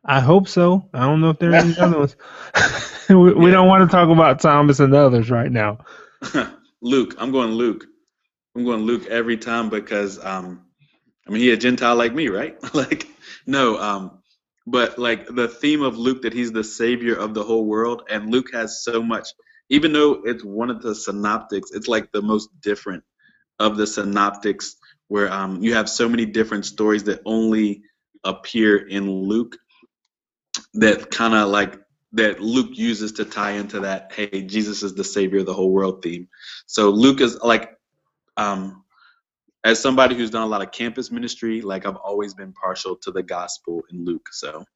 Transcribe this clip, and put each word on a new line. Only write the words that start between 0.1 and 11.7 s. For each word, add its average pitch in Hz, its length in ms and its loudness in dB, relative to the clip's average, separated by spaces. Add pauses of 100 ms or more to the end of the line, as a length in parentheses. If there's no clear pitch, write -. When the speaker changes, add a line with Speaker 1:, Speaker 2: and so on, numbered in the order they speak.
Speaker 1:
hope 175 280 6
so. 180 460 2
I 127 60 -6
don't 143 200 2
know 160 120 4
if 151 80 -2
there 170 120 2
are 170 40 6
any 170 240 4
other 170 180 4
ones. 143 180 0 (380)
<laughs> - 560 -2
We, 190 60 10 (180)
we 170 120 8
Speaker 2:
Yeah. 180 80 8
Speaker 1:
don't 185 140 8
wanna 190 200 8
talk 175 220 6
about 160 300 6
Thomas 147 400 4
and 139 140 6
others 123 380 6
right 123 200 -2
now. 107 280 -2 (540)
Speaker 2:
<laughs> - 480 -8
Luke. 123 360 0
I'm 131 140 -6
going 123 200 0
Luke. 113 340 -2 (680)
I'm 123 100 -4
going 117 160 -2
Luke 113 260 -2
every 113 300 -2
time 117 320 -6
because, 104 540 -6
um, 92 420 -10 (640)
I 98 40 -10
mean, 110 100 -2
he 123 100 4
a 110 60 2
Gentile 120 380 0